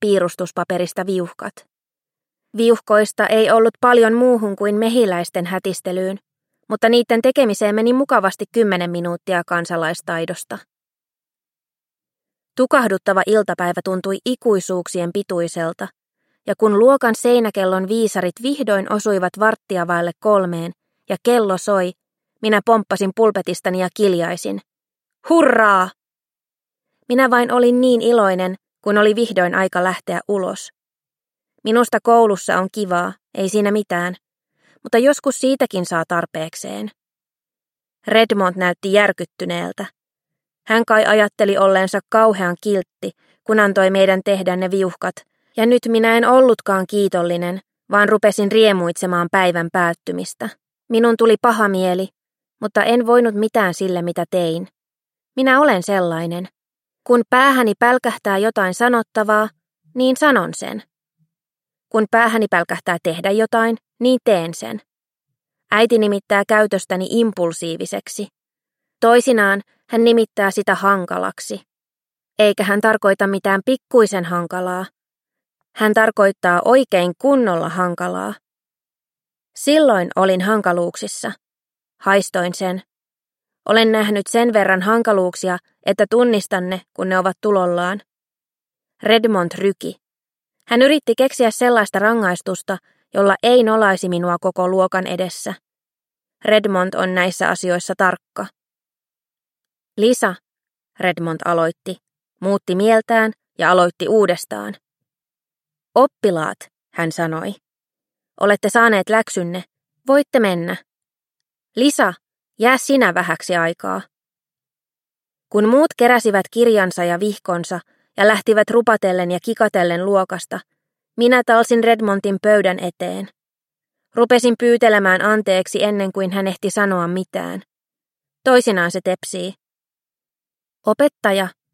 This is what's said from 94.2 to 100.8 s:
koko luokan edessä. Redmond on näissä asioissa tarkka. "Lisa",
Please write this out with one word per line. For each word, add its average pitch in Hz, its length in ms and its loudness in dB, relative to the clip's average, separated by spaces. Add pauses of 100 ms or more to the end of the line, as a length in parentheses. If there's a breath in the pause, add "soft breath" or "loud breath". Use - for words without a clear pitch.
koko 185 280 -4
luokan 185 380 -2
edessä. 180 480 -8 (920)
Redmond 208 500 0
on 185 200 -2
näissä 180 340 -2
asioissa 180 480 -4
tarkka. 185 500 -4 (1500)
"Lisa", 214 380 0 (640)